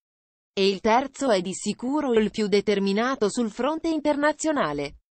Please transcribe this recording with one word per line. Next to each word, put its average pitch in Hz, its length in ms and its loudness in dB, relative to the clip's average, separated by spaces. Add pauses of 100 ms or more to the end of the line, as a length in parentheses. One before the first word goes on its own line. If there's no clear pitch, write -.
(520)
"E 196 160 2
il 196 140 0
terzo 262 480 2
è 196 120 4
di 185 120 -4
sicuro 262 600 -2
il 220 180 2
più 214 160 -2
determinato 202 840 0
sul 226 220 -2
fronte 311 360 -4
internazionale. 294 1080 -2 (220)